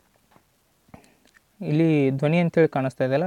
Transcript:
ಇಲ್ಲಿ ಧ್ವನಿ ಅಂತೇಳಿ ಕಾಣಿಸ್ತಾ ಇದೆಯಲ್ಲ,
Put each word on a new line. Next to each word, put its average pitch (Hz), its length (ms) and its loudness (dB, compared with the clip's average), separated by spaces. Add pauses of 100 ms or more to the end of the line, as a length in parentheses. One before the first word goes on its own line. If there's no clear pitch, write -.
(1700)
ಇಲ್ಲಿ 160 180 2 (320)
ಧ್ವನಿ 151 240 0
ಅಂತೇಳಿ 160 320 2
ಕಾಣಿಸ್ತಾ 131 300 -4
ಇದೆಯಲ್ಲ, 139 200 -2